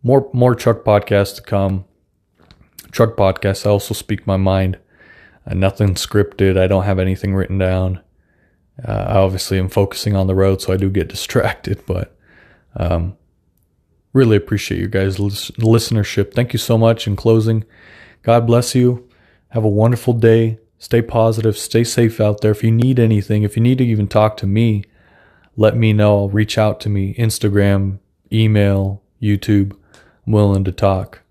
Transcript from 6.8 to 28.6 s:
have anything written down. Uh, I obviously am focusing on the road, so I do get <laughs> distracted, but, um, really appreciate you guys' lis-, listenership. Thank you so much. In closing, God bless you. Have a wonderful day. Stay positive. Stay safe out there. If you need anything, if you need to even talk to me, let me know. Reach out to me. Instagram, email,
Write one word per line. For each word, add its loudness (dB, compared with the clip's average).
have -2
anything -2
written -4
down. -2
Uh, -6
I -2
obviously 0
am -4
focusing -2
on 0
the 0
road, 0
so -4
I 0
do -2
get -4
<laughs> -
distracted, -6
but, -8
um, -4
really 4
appreciate -4
you -4
guys' -2
lis-, -6
listenership. 0
Thank -2
you -4
so -2
much. 2
In -4
closing, 0
God 2
bless 2
you. 2
Have -4
a 2
wonderful 0
day. 2
Stay -2
positive. 0
Stay -2
safe 0
out 0
there. 2
If -2
you 2
need 2
anything, 2
if -2
you 0
need 2
to 2
even 0
talk 0
to -6
me, 0
let 2
me 2
know. 2
Reach -2
out 0
to -6
me. -2
Instagram, 0
email, 0